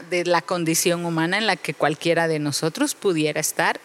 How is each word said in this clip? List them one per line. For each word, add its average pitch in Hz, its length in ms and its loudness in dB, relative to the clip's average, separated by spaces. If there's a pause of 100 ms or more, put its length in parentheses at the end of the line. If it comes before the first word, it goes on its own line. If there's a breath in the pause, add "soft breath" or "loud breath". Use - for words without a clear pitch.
de 175 160 -2
la 170 160 2
condición 170 640 0
humana 170 320 0
en 220 100 0
la 185 100 2
que - 180 -8
cualquiera 165 540 0
de 156 100 0
nosotros 156 560 -2
pudiera 156 460 0
estar 175 440 0